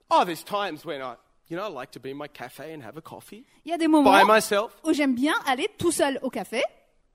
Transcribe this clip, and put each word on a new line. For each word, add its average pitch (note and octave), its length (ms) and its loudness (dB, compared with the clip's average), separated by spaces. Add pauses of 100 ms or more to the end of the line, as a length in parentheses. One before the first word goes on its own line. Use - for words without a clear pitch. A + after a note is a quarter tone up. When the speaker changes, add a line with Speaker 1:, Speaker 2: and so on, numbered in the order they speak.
Speaker 1:
Oh, D#4+ 160 4
there's E3 200 -8
times F#3 400 -6
when D3 180 -10
I, B2+ 120 -10 (340)
you E3 80 -10
know, F#3+ 100 -8
I - 20 -8
like B2+ 240 -14
to D3 80 -18
be C3 120 -12
in C#3+ 40 -12
my D3 120 -12
cafe C3+ 440 -16
and D3+ 80 -16
have A2+ 160 -18
a E3 40 -18
coffee - 440 -20 (200)
Speaker 2:
Il D#4 60 -10
y E4+ 40 -4
a - 40 -2
des E4 100 2
moments D4 240 6
Speaker 1:
by G3 120 8
myself. G#3+ 460 2 (140)
Speaker 2:
où D#4 80 0
j'aime C4+ 240 0
bien D4 180 0 (120)
aller C#4+ 220 -2 (100)
tout E4+ 120 -2
seul C#4 320 -2
au C4 80 -6
café. A3 320 -6 (520)